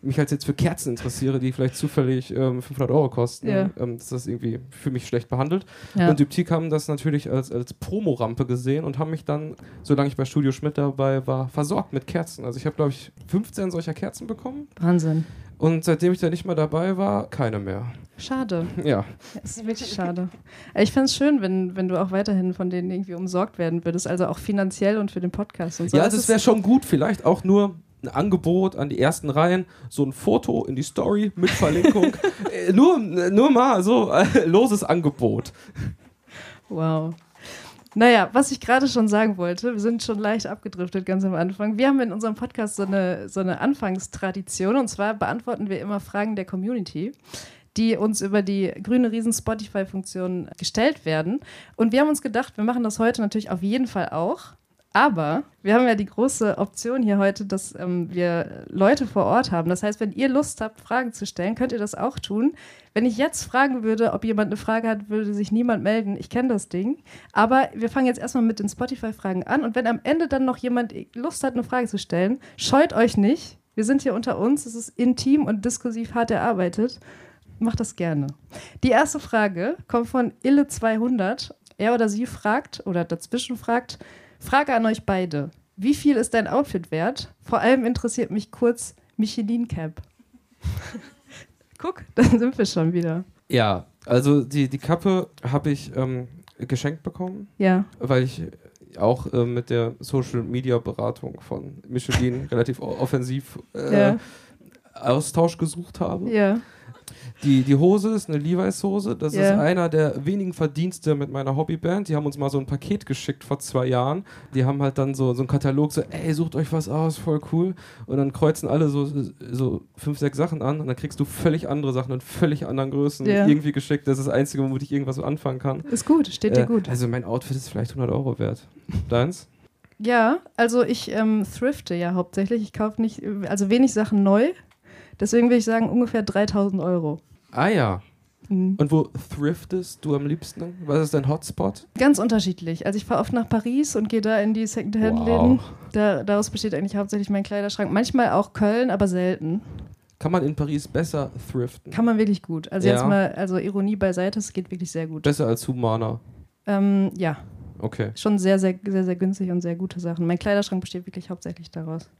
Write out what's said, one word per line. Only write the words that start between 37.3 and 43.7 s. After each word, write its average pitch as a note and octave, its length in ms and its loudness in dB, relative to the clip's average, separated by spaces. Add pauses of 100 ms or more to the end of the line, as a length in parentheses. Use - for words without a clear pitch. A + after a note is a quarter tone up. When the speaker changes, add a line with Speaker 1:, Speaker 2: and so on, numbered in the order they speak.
Speaker 2:
Naja, A3+ 380 8
was C4+ 200 4
ich C4 80 -8
gerade C4 260 4
schon A#3+ 220 2
sagen G#3 300 2
wollte, F3+ 340 -2
wir G#3+ 80 -4
sind A3+ 220 0
schon A3 160 -4
leicht G#3+ 280 -2
abgedriftet F#3 600 -6
ganz F#3+ 180 0
am F#3 100 0
Anfang. F#3+ 440 -2
Wir B3+ 100 4
haben C4+ 120 4
in A#3 120 -2
unserem A3 220 -4
Podcast G#3+ 420 -6
so G3+ 80 -2
eine, F#3 440 -2
so - 120 -6
eine F#3 200 -2
Anfangstradition, G3 1160 -2